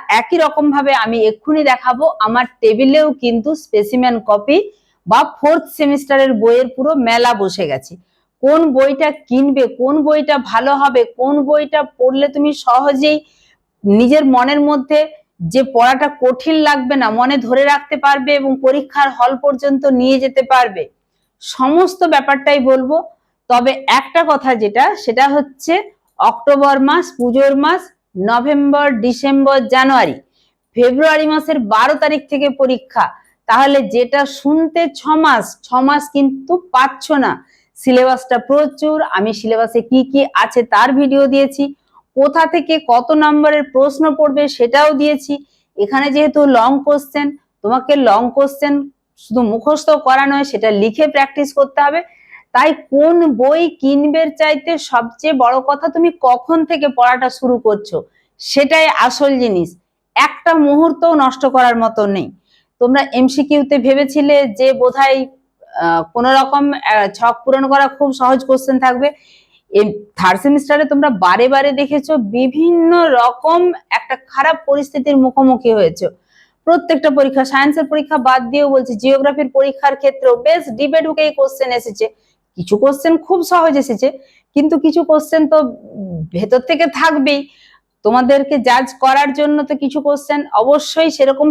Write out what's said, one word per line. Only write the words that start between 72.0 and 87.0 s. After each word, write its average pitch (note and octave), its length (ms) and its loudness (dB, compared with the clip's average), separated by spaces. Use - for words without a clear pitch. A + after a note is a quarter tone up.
বিভিন্ন D#4 640 0
রকম B3+ 500 2
একটা - 240 -4
খারাপ D#4 300 0
পরিস্থিতির C#4+ 500 -2
মুখোমুখি C4 560 2
হয়েছো। F#3 340 0
প্রত্যেকটা D#4+ 440 0
পরীক্ষা, C4+ 340 0
সায়েন্সের C#4 440 0
পরীক্ষা D4+ 300 -2
বাদ B3+ 300 0
দিয়েও C#4+ 220 0
বলছি, B3+ 260 0
জিওগ্রাফির C#4 540 0
পরীক্ষার C#4 460 0
ক্ষেত্রেও C4+ 400 0
বেশ D#4 260 0
ডিবে C#4+ 280 -2
ঢুকেই D#4 320 -2
কোশ্চেন C4+ 380 -2
এসেছে, A3+ 340 -6
কিছু F3+ 200 -4
কোশ্চেন C#4 380 0
খুব F4 280 -2
সহজ E4 320 2
এসেছে, B3+ 320 -2
কিন্তু D4+ 220 2
কিছু D#4 260 0
কোশ্চেন D#4 440 0
তো D#4 100 2
ভেতর G#3+ 280 0
থেকে E4 340 0
থাকবেই। C#4+ 460 0